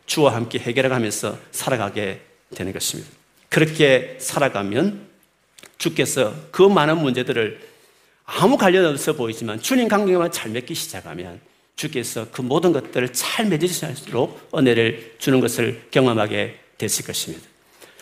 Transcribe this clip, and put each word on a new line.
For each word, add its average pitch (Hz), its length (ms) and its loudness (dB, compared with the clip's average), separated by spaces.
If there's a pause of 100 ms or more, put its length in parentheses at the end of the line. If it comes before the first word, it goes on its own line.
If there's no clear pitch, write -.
주와 139 280 2
함께 117 260 -4
해결해가면서 120 800 -2 (140)
살아가게 101 720 -4 (340)
되는 92 180 -6
것입니다. - 360 -8 (400)
그렇게 151 680 4
살아가면 131 880 -2 (680)
주께서 135 560 -2 (180)
그 185 120 6
많은 165 340 6
문제들을 123 720 -2 (560)
아무 220 320 2
관련 185 280 4
없어 151 280 0
보이지만 113 480 -4
주님 254 260 2
관계만 185 440 2
잘 113 200 -8
맺기 127 240 -6
시작하면 87 640 -12 (360)
주께서 117 560 -6
그 - 100 -8
모든 160 320 2
것들을 127 400 -2
잘 - 320 -2
맺으실 160 500 -2
수 - 140 -14
있도록 143 460 -4
은혜를 117 640 2
주는 131 200 4
것을 117 520 -2
경험하게 107 680 2 (180)
되실 - 280 -4
것입니다. - 400 -10 (560)